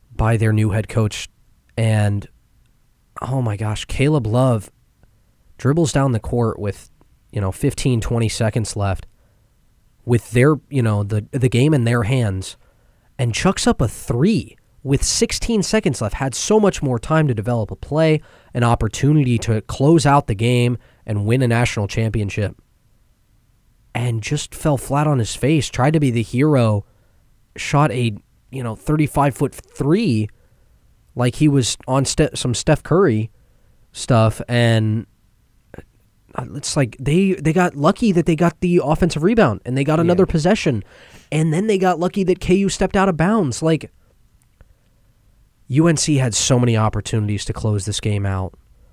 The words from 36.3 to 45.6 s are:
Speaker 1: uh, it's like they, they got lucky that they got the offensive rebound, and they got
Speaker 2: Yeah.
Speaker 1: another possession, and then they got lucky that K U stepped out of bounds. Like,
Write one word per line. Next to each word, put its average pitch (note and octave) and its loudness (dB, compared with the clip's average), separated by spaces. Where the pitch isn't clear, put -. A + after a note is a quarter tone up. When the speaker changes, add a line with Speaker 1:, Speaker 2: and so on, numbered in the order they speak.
Speaker 1:
uh, B2 -8
it's - -10
like B2+ 0
they, F3+ 2
they D3+ 0
got F3+ 2
lucky F3+ 2
that E3 2
they E3+ 2
got E3 0
the F3 2
offensive D3+ 0
rebound, F#3 2
and B2+ -4
they C#3 0
got D#3 2
Speaker 2:
Yeah. E3+ 2
Speaker 1:
another F3+ 4
possession, D#3+ 0
and D#3 0
then F#3+ 0
they G#3 2
got F3+ 0
lucky F#3 -2
that F3 0
K - 0
U G3 2
stepped - -2
out G3 4
of E3 -4
bounds. E3+ 0
Like, D#3+ -2